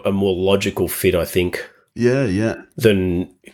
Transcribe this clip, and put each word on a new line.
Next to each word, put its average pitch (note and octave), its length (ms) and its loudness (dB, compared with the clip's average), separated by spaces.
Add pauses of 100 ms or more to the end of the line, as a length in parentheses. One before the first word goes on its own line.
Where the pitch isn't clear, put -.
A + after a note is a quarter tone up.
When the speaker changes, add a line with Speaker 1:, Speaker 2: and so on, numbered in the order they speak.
Speaker 1:
a G2+ 120 -2
more G2 240 0
logical G2 500 0
fit, F2+ 280 0
I E2 100 0
think, F2+ 420 -2 (320)
Speaker 2:
Yeah, A#2+ 280 2
yeah. G#2 300 -2 (200)
Speaker 1:
than F#2 580 2 (200)